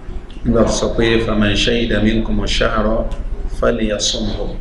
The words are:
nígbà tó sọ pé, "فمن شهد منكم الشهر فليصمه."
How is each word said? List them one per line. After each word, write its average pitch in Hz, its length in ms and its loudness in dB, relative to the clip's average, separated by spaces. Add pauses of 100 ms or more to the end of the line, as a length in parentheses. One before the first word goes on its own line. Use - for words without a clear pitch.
(440)
nígbà 117 200 4
tó - 80 2
sọ - 140 0 (100)
pé, 117 100 2 (200)
"فمن 107 300 2
شهد 117 360 2 (120)
منكم 110 400 2
الشهر 113 420 0 (760)
فليصمه." 107 880 -2 (120)